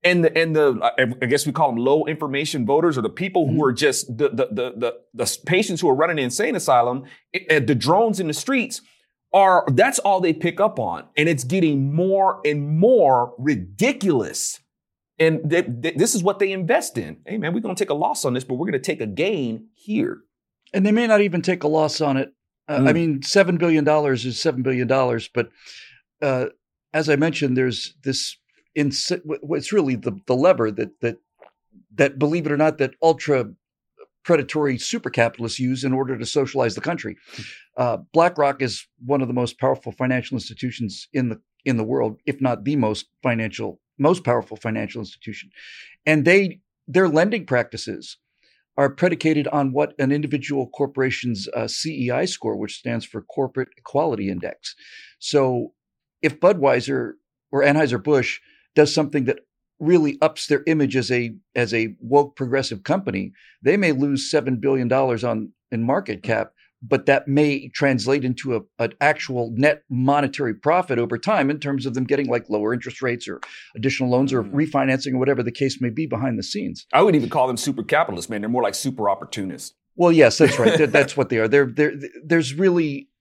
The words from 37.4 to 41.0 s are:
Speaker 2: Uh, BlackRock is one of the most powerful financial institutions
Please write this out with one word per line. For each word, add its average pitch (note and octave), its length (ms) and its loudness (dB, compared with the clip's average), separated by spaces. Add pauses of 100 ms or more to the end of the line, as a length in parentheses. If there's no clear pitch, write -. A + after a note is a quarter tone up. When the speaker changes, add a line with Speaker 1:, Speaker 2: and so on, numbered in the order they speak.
Speaker 2:
Uh, A#2+ 200 0 (140)
BlackRock D3+ 500 2
is A#2+ 240 -6 (200)
one C3+ 160 0
of B2+ 80 -4
the B2 40 -4
most B2 260 -2
powerful C3 340 -2
financial B2+ 420 -2
institutions A2+ 800 -8